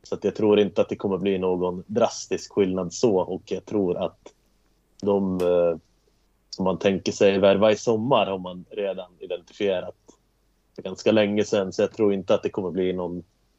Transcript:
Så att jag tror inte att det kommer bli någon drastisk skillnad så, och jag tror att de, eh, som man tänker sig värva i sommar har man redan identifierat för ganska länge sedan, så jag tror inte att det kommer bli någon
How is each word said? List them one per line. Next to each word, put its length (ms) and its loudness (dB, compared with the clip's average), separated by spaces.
Så 120 -8
att 100 -12
jag 100 0
tror 240 4
inte 220 2
att 80 2
det 80 -6
kommer 220 -2
bli 200 0
någon 480 -2
drastisk 640 -4
skillnad 400 0
så, 240 2
och 280 -2
jag 200 -8
tror 320 -2
att 220 -6
de, 380 0
eh, 380 2
som 140 -6
man 140 0
tänker 340 0
sig 260 4
värva 340 6
i 40 2
sommar 500 0
har 120 -6
man 320 -12
redan 480 -6
identifierat 760 -6
för 80 -16
ganska 300 0
länge 320 2
sedan, 280 -2
så 100 0
jag 100 0
tror 200 2
inte 220 0
att 80 -2
det 80 -2
kommer 200 -4
bli 220 0
någon 300 -6